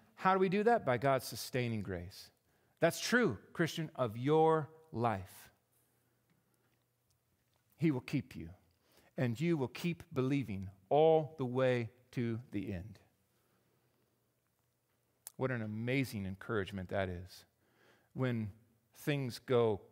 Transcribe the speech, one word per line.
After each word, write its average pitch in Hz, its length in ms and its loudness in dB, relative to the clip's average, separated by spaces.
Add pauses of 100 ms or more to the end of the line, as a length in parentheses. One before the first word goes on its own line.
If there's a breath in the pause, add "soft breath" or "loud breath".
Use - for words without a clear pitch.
(160)
How 190 180 2
do 190 60 4
we 190 100 4
do 202 140 2
that? 226 200 4
By 123 140 2
God's 135 280 2
sustaining 117 560 -4
grace. 92 480 -8 (520)
That's 165 180 2
true, 214 380 2 (160)
Christian, 160 420 -2
of 117 220 -2
your 156 520 4 (220)
life. 113 580 -4 (2250)
He 160 120 2
will 123 120 0
keep - 340 -4
you, 85 140 -10 (680 soft breath)
and 120 240 0
you 170 160 2
will 131 140 0
keep - 340 -6 (100)
believing 127 560 -2 (200)
all 156 480 4
the 135 80 -4
way 123 440 0 (220)
to 117 300 -2 (100)
the 104 220 -6
end. 95 260 -10 (2500)
What 127 140 -2
an 120 100 -4
amazing 113 640 -2
encouragement 95 640 -4
that 98 180 -2
is 90 380 -10 (680 soft breath)
when 117 400 -2 (420)
things 139 460 -4
go 117 400 2 (120)